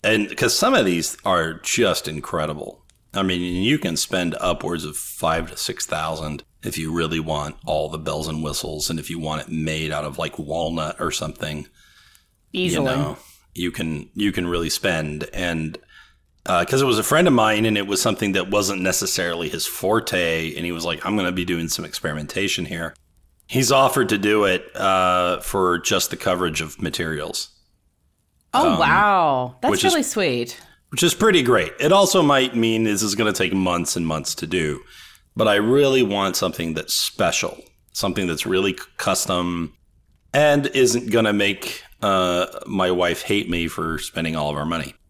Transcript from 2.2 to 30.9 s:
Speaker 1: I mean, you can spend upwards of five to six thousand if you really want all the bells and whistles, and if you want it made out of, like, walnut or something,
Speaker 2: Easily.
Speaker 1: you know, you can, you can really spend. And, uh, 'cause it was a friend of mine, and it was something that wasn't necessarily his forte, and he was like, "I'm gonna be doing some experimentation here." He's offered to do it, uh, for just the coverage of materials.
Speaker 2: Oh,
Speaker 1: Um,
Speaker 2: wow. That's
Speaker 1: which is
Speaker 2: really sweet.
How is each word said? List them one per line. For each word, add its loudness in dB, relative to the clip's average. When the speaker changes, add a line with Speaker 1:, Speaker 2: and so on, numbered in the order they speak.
Speaker 1:
I 0
mean, -2
you 2
can -2
spend -2
upwards -2
of -10
five -2
to -14
six -6
thousand -6
if -6
you -4
really -2
want -6
all -2
the -8
bells -4
and -4
whistles, -6
and -4
if -12
you -6
want -4
it -12
made -2
out -4
of, -8
like, -6
walnut -4
or -2
something, -6
Speaker 2:
Easily. -2
Speaker 1:
you 0
know, -4
you -4
can, -6
you 2
can -4
really -2
spend. -2
And, -4
uh, 2
'cause 2
it 4
was 4
a -2
friend 4
of 6
mine, 4
and 2
it 0
was 0
something 0
that 0
wasn't 0
necessarily -2
his -6
forte, 0
and -6
he -4
was -6
like, -4
"I'm -2
gonna 0
be -2
doing -2
some -4
experimentation -4
here." -8
He's 2
offered 4
to 2
do 4
it, 2
uh, 2
for 0
just 0
the -6
coverage 0
of -10
materials. -4
Speaker 2:
Oh, 4
Speaker 1:
Um, 0
Speaker 2:
wow. 4
That's 2
Speaker 1:
which 2
is 4
Speaker 2:
really 2
sweet. -2